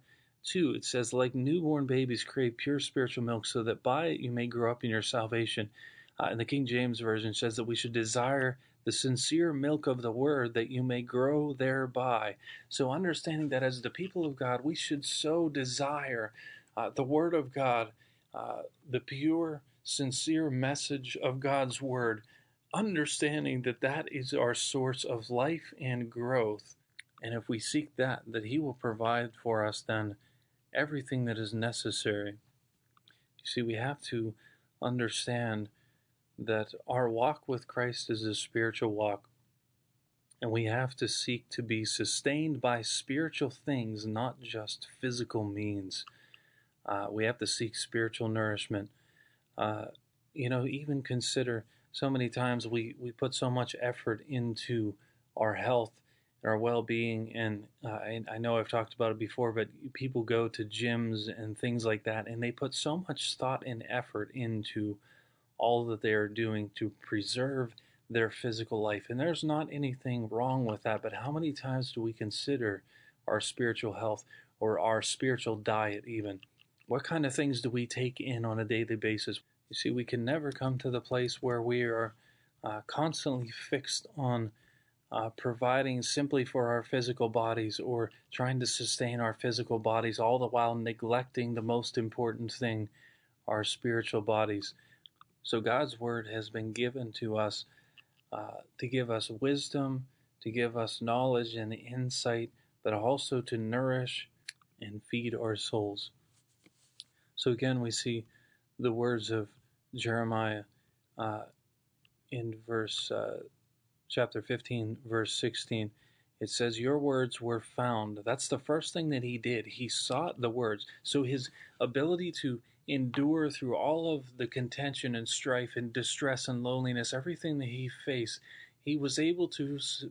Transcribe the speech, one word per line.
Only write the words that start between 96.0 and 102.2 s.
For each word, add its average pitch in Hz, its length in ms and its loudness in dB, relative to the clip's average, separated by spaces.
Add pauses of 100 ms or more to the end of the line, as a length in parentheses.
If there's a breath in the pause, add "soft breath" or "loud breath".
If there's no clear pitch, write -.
has 110 220 -6
been 110 240 -4
given 120 460 -2
to 107 180 0
us, 107 260 0 (680 soft breath)
uh, 107 280 -8 (180)
to 127 80 -2
give 123 220 0
us 113 200 0
wisdom, 135 760 0 (360 soft breath)
to 113 100 -6
give 120 240 2
us 113 260 -2
knowledge 120 540 4
and 110 180 -2
insight, 120 760 -2 (340 soft breath)